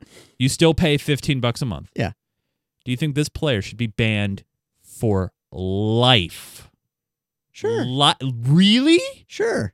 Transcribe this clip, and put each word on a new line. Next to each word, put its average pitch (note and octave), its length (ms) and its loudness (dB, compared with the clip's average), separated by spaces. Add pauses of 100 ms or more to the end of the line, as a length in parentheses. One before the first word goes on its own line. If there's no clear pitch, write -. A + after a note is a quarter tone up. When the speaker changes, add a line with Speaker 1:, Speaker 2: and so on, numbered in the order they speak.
(400)
Speaker 1:
You C3 100 2
still D#3+ 240 2
pay D3 240 2
fifteen C#3 420 -2
bucks A#2 220 -2
a C#3+ 40 -4
month. F#2 300 -8
Speaker 2:
Yeah. F2 160 -4 (720)
Speaker 1:
Do B2 80 -8
you B2 60 -4
think D3 180 -4
this D3 140 -2
player B2+ 320 -2
should - 160 -12
be A#2 100 -4
banned G#2 560 -2 (380)
for G2 500 -2 (200)
life? G#2+ 1160 -2 (840)
Speaker 2:
Sure. G#4+ 340 -4
Speaker 1:
Li-, C3+ 480 0 (100)
really? B3+ 840 4
Speaker 2:
Sure. G4 460 -4